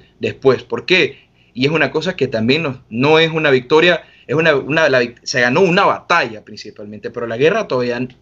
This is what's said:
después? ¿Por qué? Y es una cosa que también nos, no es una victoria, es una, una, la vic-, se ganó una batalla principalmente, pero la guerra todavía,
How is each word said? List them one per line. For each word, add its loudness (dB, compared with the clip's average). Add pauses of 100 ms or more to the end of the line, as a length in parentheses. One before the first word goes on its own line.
(180)
después? 0
¿Por -8
qué? -2 (240)
Y -2
es 2
una 0
cosa -4
que 0
también 0
nos, -6 (100)
no 2
es 2
una 0
victoria, 2 (220)
es -4
una, 2
una, 0
la 4
vic-, -6
se -2
ganó 2
una 4
batalla -2
principalmente, -14
pero -8
la -8
guerra 0
todavía, -4 (220)